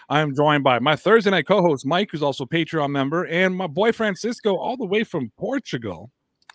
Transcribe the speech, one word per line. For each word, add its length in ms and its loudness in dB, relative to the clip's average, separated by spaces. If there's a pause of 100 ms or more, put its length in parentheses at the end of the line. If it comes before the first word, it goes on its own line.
I'm 260 0
joined 300 4
by 140 4
my 180 2
Thursday 340 4
night 160 2
co-host, 380 2
Mike, 280 0
who's 100 -6
also 220 -2
a 40 -12
Patreon 420 -2
member, 360 -2
and 300 0
my 100 -4
boy, 260 0
Francisco, 640 -2
all 200 -4
the 100 -6
way 160 0
from 340 -6
Portugal. 760 -8 (440)